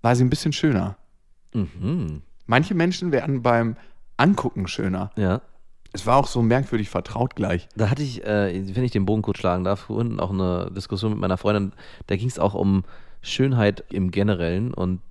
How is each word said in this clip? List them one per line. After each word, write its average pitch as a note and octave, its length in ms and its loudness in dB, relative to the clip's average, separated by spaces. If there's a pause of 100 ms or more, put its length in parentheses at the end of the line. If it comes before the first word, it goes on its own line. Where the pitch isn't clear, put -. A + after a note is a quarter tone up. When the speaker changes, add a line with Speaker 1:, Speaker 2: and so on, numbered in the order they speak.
Speaker 1:
war A#2+ 160 4
sie B2+ 80 6
ein B2+ 60 4
bisschen - 240 0
schöner. F#2+ 420 2 (560)
Speaker 2:
Mhm. F2+ 680 -4 (240)
Speaker 1:
Manche D#3 280 2
Menschen F3 380 0
werden C3+ 300 0
beim A#2 340 2 (400)
Angucken D3+ 500 2
schöner. F#2 500 -4
Speaker 2:
Ja. G2 260 0 (500)
Speaker 1:
Es F#2+ 140 -8
war A#2+ 100 6
auch C#3 100 4
so A#2+ 160 -2
merkwürdig A#2 480 2
vertraut G#2+ 460 -4
gleich. F#2 400 -2
Speaker 2:
Da A2 140 2
hatte C3+ 120 0
ich, B2+ 220 -6
äh, G2 500 -2
wenn B2 100 0
ich A#2+ 60 0
den G2 160 0
Bogen G#2+ 160 2
kurz G2+ 160 -2
schlagen F2+ 260 0
darf, G2 160 0
vorhin A2 400 -4
auch F#2+ 100 -2
eine F2+ 440 -2
Diskussion G2+ 380 -4
mit G#2 80 -4
meiner F#2 160 0
Freundin. G2+ 360 0 (340)
Da - 100 0
ging's A#2 220 -4
auch G2+ 160 2
um G2 300 2 (380)
Schönheit B2 680 2
im F#2 200 0
Generellen G2 640 0
und F#2 260 -2 (100)